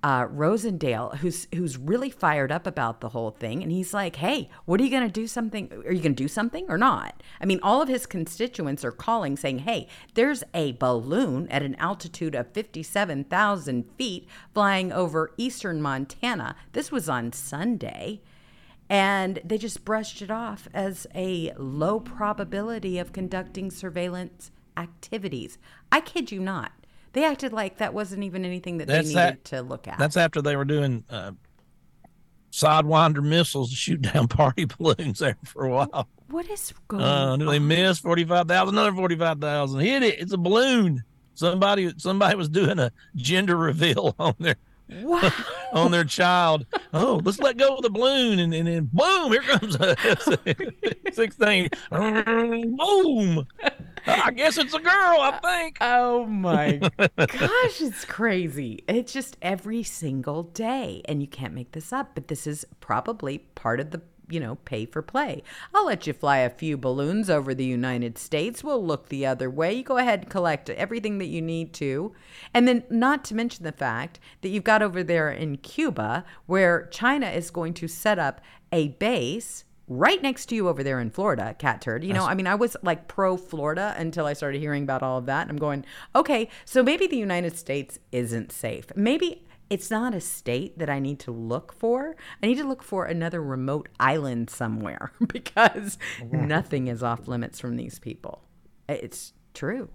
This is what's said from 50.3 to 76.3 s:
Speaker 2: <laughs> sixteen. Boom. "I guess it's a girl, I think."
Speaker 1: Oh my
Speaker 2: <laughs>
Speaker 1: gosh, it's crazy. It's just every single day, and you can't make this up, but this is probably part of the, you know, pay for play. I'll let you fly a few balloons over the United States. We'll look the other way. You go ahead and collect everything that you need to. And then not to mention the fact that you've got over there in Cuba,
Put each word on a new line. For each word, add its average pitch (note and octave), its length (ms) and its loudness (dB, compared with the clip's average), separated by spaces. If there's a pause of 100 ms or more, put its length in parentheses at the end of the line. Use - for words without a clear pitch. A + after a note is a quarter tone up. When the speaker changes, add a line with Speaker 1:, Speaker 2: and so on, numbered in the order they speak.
Speaker 2:
<laughs> - 60 -4
sixteen. G#3 560 2 (240)
Boom. A3+ 1500 2 (600)
"I - 260 4
guess D4+ 260 2
it's D4 160 0
a D#4+ 60 0
girl, F4 400 6
I C#4 220 2
think." E4+ 380 0
Speaker 1:
Oh A#3+ 460 4
my E3+ 540 2 (180)
Speaker 2:
<laughs> - 180 4
Speaker 1:
gosh, G4+ 640 2
it's B3+ 240 -4
crazy. D#3+ 840 -2
It's A#3+ 240 0
just - 300 -8
every G3+ 420 -4
single D3 600 -4
day, A3+ 640 -6
and D3 140 -2
you C#3 80 -4
can't B2+ 260 -10
make B2 180 -10
this D#3 200 -12
up, C4 240 -6
but C#3 120 -10
this - 180 -8
is D3+ 200 -8 (140)
probably G#3 580 -4 (160)
part A#2+ 240 -2
of D3+ 140 -6
the, E3 80 -10 (280)
you E3 120 -6
know, A#2+ 140 -6 (100)
pay A2+ 220 -6
for D#3 160 -6
play. A#3+ 400 -4 (320)
I'll G4+ 120 4
let A3 200 -2
you D3+ 60 -2
fly C#3 260 4
a B2+ 120 4
few D3+ 280 -4
balloons C#3+ 500 0
over C#3+ 260 2
the C3 100 -2
United B2 520 -2
States. F3+ 480 -4
We'll C4+ 200 -2
look D3+ 240 -4
the C3+ 180 -4
other C3 240 -2
way. D#3+ 240 0
You B3+ 80 -6
go B3+ 160 0
ahead A#3+ 220 2
and - 100 -16
collect E3+ 400 0
everything G#3 480 -4
that F#3+ 80 -4
you E3 160 -6
need E3 320 -6
to. D3 380 -4 (420)
And A#3+ 120 8
then B3 240 4
not C4 360 2
to G#3+ 80 -8
mention A3+ 300 -6
the D3+ 80 -6
fact B2+ 460 -6 (220)
that F#3+ 80 -6
you've F#3+ 160 -2
got G#3+ 180 6
over F#3 200 0
there E3 280 2
in C#3+ 280 -4
Cuba, B2+ 640 -2 (220)